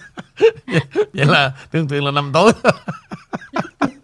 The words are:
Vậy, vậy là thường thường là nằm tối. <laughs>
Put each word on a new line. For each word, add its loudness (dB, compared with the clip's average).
Vậy, 0
vậy 0
là 2
thường -2
thường -2
là -2
nằm -2
tối. 4
<laughs> -20